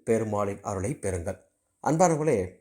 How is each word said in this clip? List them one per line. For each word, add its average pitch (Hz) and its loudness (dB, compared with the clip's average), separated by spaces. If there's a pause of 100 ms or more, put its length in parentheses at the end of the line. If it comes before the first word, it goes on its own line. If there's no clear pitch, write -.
பெருமாளின் 104 0
அருளை 101 -4 (100)
பெறுங்கள். 92 -4 (440)
அன்பானவர்களே, 156 2 (220)